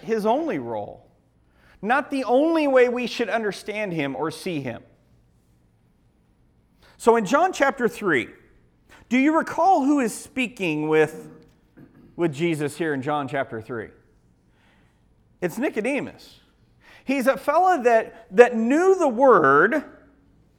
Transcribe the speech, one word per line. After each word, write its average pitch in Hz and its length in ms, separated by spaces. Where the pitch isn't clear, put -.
his 214 240
only 254 320
role. 117 480
Not 269 300
the 269 140
only 294 440
way 254 220
we 240 160
should 214 240
understand 208 640
him 139 200
or 156 160
see 160 300
him. 117 220
So 233 180
in 226 80
John 302 300
chapter 262 340
three, 156 400
do 233 80
you 302 220
recall 330 480
who 294 140
is 226 140
speaking 160 720
with, 156 420
with 165 200
Jesus 151 420
here 160 160
in 135 80
John 143 260
chapter 123 360
three? 110 260
It's 175 160
Nicodemus. 233 840
He's 262 200
a 254 120
fella 339 460
that, 226 480
that 220 220
knew 294 440
the 330 100
word 214 720